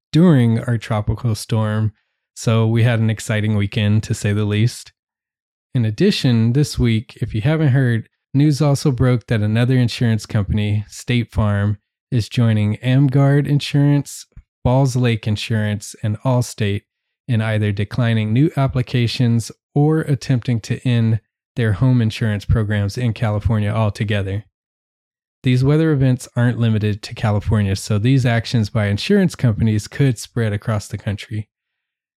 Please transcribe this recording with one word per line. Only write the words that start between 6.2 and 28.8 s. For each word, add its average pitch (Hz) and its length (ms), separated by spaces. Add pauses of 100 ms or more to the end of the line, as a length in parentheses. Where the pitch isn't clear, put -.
this 147 260
week, 113 400
if 113 140
you 110 80
haven't 151 280
heard, 120 380 (260)
news 143 280
also 143 300
broke 127 360
that 110 140
another 117 340
insurance 117 520
company, 104 600
State - 440
Farm, 104 480 (320)
is 120 180
joining 107 480
Amguard 139 680
Insurance, 143 800 (360)
Falls 127 320
Lake 120 320
Insurance, 107 760
and 107 160
Allstate 110 640 (440)
in 113 140
either 107 300
declining 110 600
new 143 220
applications 120 960 (220)
or 156 280
attempting 127 580
to - 180 (100)
end 113 340 (340)
their 110 180
home 127 300
insurance 107 420
programs 104 540
in 120 140
California 107 580
altogether. 104 720 (1000)
These 127 200
weather 156 280
events 131 360 (100)
aren't 120 220
limited 107 440
to - 100
California, 104 600
so 107 220
these 123 280
actions 117 440
by 107 180